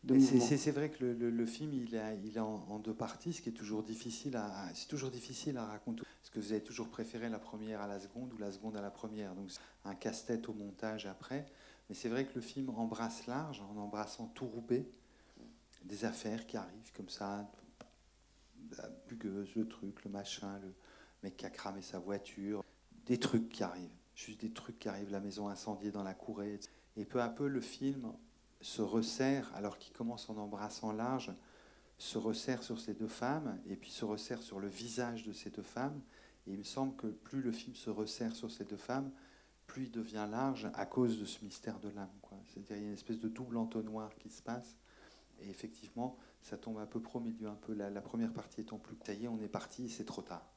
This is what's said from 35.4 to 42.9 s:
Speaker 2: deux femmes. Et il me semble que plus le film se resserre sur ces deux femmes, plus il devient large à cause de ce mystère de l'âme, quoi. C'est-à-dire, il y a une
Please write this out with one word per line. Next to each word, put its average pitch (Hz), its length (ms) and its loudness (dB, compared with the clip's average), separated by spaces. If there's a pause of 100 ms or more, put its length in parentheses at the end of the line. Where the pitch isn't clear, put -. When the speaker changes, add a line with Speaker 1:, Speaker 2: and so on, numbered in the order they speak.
Speaker 2:
deux 104 120 -6
femmes. 139 380 -2 (480)
Et 98 60 -2
il 98 40 -2
me 101 60 -6
semble 135 320 0
que - 100 -4
plus 127 360 -2
le 120 100 4
film 117 240 -4
se - 140 -4
resserre 107 440 0
sur 113 160 -4
ces 104 140 -4
deux 101 120 -4
femmes, 135 360 0 (540)
plus 131 200 -4
il 117 40 -8
devient 107 400 -2
large 117 440 2
à 98 120 0
cause 117 320 6
de 104 60 -2
ce - 200 -6
mystère 113 360 -4
de 107 80 -4
l'âme, 101 200 -6 (140)
quoi. 98 240 -14
C'est-à-dire, 101 300 -8
il 104 60 -2
y - 20 -2
a - 20 -2
une 104 80 -2